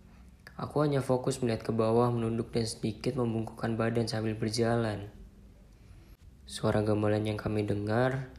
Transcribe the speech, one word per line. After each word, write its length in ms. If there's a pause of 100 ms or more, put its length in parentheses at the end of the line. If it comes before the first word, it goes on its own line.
(580)
Aku 240
hanya 240
fokus 400
melihat 240
ke 60
bawah, 340
menunduk 400
dan 160
sedikit 560
membungkukkan 560
badan 320
sambil 240
berjalan. 800 (1400)
Suara 320
gamelan 480
yang 80
kami 300
dengar 720